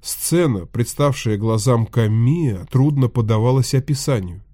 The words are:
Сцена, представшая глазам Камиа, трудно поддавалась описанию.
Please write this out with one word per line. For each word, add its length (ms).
Сцена, 640
представшая 720
глазам 480
Камиа, 840
трудно 360
поддавалась 680
описанию. 680